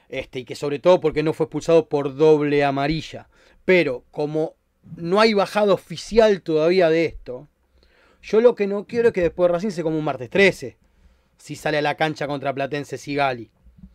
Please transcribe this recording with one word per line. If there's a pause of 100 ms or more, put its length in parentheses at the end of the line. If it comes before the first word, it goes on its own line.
Este,
y
que
sobre
todo
porque
no
fue
expulsado
por
doble
amarilla. (360)
Pero
como (420)
no
hay
bajada
oficial
todavía
de
esto, (720)
yo
lo
que
no
quiero
es
que
después
Racing
se
coma
un
martes
trece, (600)
si
sale
a
la
cancha
contra
Platense
Sigali. (440)